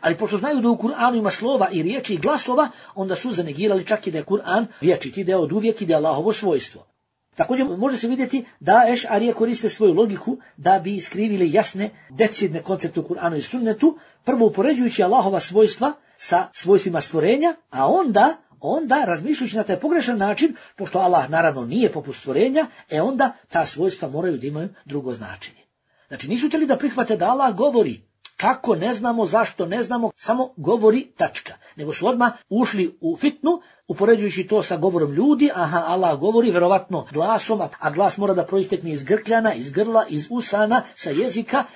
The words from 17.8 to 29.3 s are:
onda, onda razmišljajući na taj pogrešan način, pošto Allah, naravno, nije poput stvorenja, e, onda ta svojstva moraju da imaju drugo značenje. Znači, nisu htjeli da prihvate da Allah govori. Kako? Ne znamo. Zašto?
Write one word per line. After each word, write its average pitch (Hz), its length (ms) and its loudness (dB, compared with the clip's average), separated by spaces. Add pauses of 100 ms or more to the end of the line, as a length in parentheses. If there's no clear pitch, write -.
onda, 277 480 4 (240)
onda 262 460 0
razmišljajući 202 500 -4
na 214 60 0
taj 180 180 -2
pogrešan 269 380 0
način, 208 380 0 (200)
pošto 185 220 -4
Allah, 175 320 2
naravno, 156 340 0
nije 196 280 0
poput 139 240 -10
stvorenja, 247 500 0 (240)
e, 156 100 0
onda 254 320 0 (160)
ta 160 180 0
svojstva 175 420 -4
moraju 156 280 -4
da 120 100 -10
imaju 151 220 -6 (160)
drugo 135 300 -8
značenje. 98 500 -16 (440)
Znači, 135 200 -12
nisu 240 200 -2
htjeli 311 180 0
da 262 100 2
prihvate 254 400 -2
da 180 140 0
Allah 262 240 2
govori. 214 540 0 (280)
Kako? 240 380 0
Ne 196 200 -2
znamo. 226 320 0
Zašto? 190 400 0